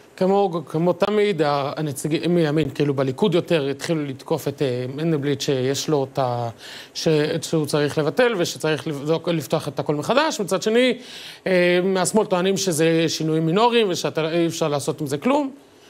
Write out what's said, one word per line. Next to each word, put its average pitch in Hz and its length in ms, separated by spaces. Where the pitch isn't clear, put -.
כמו, 185 500
כמו 175 260
תמיד, 202 500
ה-, 143 340
הנציגים 156 580
מימין, 151 400
כאילו, 143 200
בליכוד 135 400
יותר, 160 360
התחילו 147 340
לתקוף 139 440
את, 139 140
אה, 143 40
מנדלבליט, 147 460
שיש 135 480
לו 143 240
את - 60
ה-, 120 300
ש-, - 140
שהוא 156 240
צריך 147 320
לבטל 156 400
ושצריך 156 480
לבדוק, 156 420
לפתוח 156 400
את 139 100
הכל 151 160
מחדש. 285 460
מצד 262 220
שני, 240 360
אה, 190 60
מהשמאל 190 420
טוענים 190 300
שזה 165 520
שינויים 160 380
מינוריים 226 440
ושאתה, 160 400
אי 170 160
אפשר 165 220
לעשות 147 320
עם 156 60
זה 143 120
כלום. 277 320